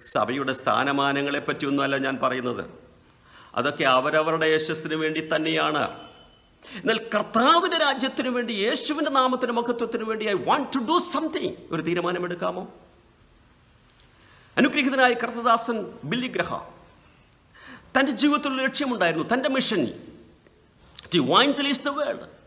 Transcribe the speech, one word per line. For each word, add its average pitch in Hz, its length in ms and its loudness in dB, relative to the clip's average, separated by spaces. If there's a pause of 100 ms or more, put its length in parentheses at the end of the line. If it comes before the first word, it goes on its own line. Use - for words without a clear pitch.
സഭയുടെ 131 480 0
സ്ഥാനമാനങ്ങളെ 139 880 0
പറ്റിയൊന്നുമല്ല 139 580 0
ഞാൻ 135 200 -2
പറയുന്നത്, 123 460 -2 (880)
അതൊക്കെ 143 300 0
അവരവരുടെ 156 600 4
യശസ്സിന് 156 560 0
വേണ്ടി 156 180 -2 (100)
തന്നെയാണ്. 156 520 0 (960)
എന്നാൽ - 200 0 (100)
കർത്താവിൻ്റെ 320 720 4
രാജ്യത്തിന് 269 580 0
വേണ്ടി, 233 160 -2
യേശുവിൻ്റെ 285 580 0
നാമത്തിന് 254 420 2
മഹത്വത്തിന് 233 520 -2
വേണ്ടി, 214 220 -4
I 202 100 0 (120)
want 262 260 2
to 269 140 0
do 330 160 4
something. 294 460 -4 (200)
ഒരു 165 120 -4
തീരുമാനമെടുക്കാമോ? 175 840 -4 (1900)
അനുഗ്രഹീതനായ 262 580 4
കർത്തദാസൻ 233 640 0 (280)
ബില്ലി 240 240 -4
ഗ്രഹാം 180 360 -4 (1300)
തൻ്റെ 269 200 2
ജീവിതത്തിലുള്ള 277 500 0
ലക്ഷ്യമുണ്ടായിരുന്നു, 214 680 0
തൻ്റെ 262 200 0
mission 233 340 0 (1300)
to 175 140 0
evangelize 269 600 4
the 277 120 -2
world - 260 -4 (220)